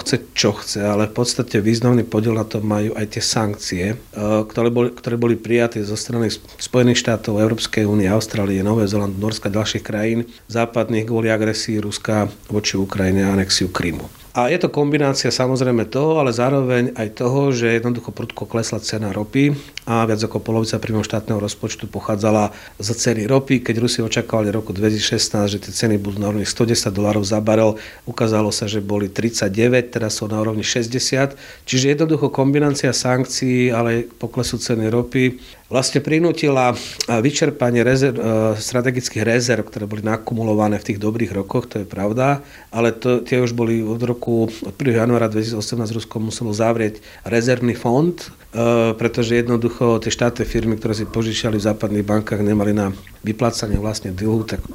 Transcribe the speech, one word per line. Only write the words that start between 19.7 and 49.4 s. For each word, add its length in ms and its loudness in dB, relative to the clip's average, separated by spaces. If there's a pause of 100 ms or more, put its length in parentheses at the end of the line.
a 160 2
viac 160 0
ako 160 -2
polovica 400 0
príjmov 240 -2
štátneho 400 -2
rozpočtu 480 -6
pochádzala 640 0 (240)
z 160 -6
ceny 320 0
ropy. 320 2
Keď 240 -2
Rusi 240 0
očakávali 480 0
v 80 -2
roku 80 -8
dvetisícšestnásť, 800 0
že 160 -4
tie 80 -12
ceny 240 2
budú 240 -4
na 80 0
úrovni 160 -2
sto 160 -2
desať 320 0
dolárov 320 2
za 160 0
barel, 320 4 (320)
ukázalo 480 0
sa, 160 -4
že 80 -4
boli 320 -2
tridsaťdeväť, 880 0
teraz 240 -4
sú 80 -4
na 80 -2
úrovni 240 -2
šesťdesiat. 720 -2 (320)
Čiže 320 2
jednoducho 320 2
kombinácia 640 2
sankcií, 800 2
ale 320 0
poklesu 560 -4
ceny 320 0
ropy 480 0 (280)
vlastne 320 2
prinútila 720 2 (320)
vyčerpanie 800 2
rezer-, 320 2
e, 400 2
strategických 640 -2
rezerv, 480 2
ktoré 160 -8
boli 160 -6
nakumulované 800 0
v 80 -16
tých 80 -4
dobrých 320 -2
rokoch, 400 -4
to 120 -6
je 40 -10
pravda, 560 0 (320)
ale 160 4
to, 320 0
tie 160 0
už 160 0
boli 240 0
od 240 -2
roku, 480 0
od 240 -12
prvého 320 2
januára 240 2
dvetisícosemnásť 640 -4
Rusko 240 -8
muselo 320 -4
zavrieť 480 0 (240)
rezervný 560 0
fond, 400 2
e, 80 -14 (720)
pretože 400 2
jednoducho 640 2